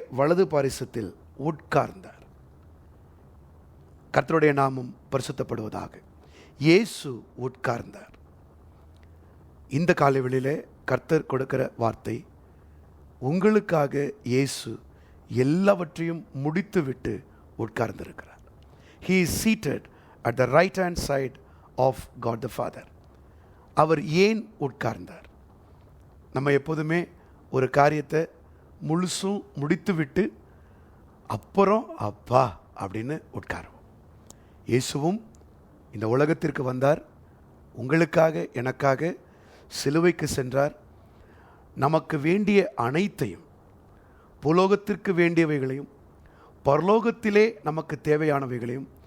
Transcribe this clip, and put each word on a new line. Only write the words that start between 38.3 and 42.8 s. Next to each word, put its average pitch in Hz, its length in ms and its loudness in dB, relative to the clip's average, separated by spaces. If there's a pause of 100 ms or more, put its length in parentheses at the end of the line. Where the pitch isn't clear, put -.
எனக்காக 135 640 -2 (520)
சிலுவைக்கு 165 600 0
சென்றார். 135 480 -2 (1000)
நமக்கு 156 440 0
வேண்டிய 190 560 2
அனைத்தையும், 127 680 -4 (1000)